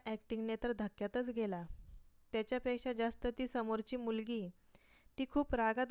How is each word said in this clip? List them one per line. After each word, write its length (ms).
ॲक्टिंगने 560
तर 100
धक्क्यातच 580
गेला. 340
त्याच्यापेक्षा 600
जास्त 340
ती 80
समोरची 500
मुलगी, 520
ती 120
खूप 240
रागात 360